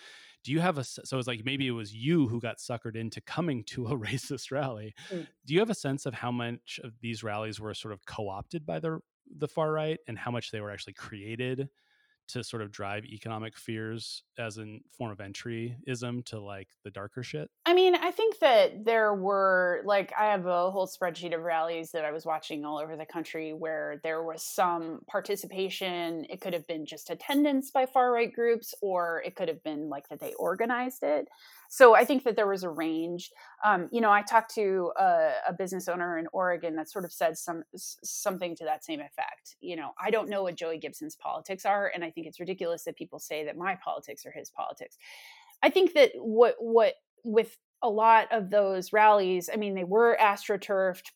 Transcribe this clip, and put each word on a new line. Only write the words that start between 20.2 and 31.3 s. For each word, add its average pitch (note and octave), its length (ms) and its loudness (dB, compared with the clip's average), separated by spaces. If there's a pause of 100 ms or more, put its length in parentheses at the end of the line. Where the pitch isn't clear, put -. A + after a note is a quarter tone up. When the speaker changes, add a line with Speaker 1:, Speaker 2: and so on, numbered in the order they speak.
Speaker 2:
have F#3 160 0
a F3+ 240 2
whole F#3+ 160 -2
spreadsheet E3+ 480 -6
of E3 80 -2
rallies E3 500 -2
that D#3+ 100 -4
I D3 100 -2
was D#3+ 120 -8
watching D#3 400 -6
all D3+ 140 -6
over D#3+ 180 -8
the D#3 80 -10
country D#3+ 480 -8
where D#3 500 -6
there D#3+ 200 -4
was D#3+ 200 -8
some E3+ 640 -2
participation. F#3 1200 -6
It F#3 100 -12
could F#3 140 -6
have D#3+ 120 -6
been D#3 200 -8
just - 240 -12
attendance C#4 600 0
by C4 140 2
far B3+ 260 4
right A#3 220 2
groups, A#3 480 0
or F3 420 0
it - 140 -8
could F#3 120 -4
have C#3+ 140 -6
been, D3+ 280 -6
like, C#3 180 -10
that D3+ 100 -12
they - 160 -8
organized A#3 680 -2
it. - 260 0 (400)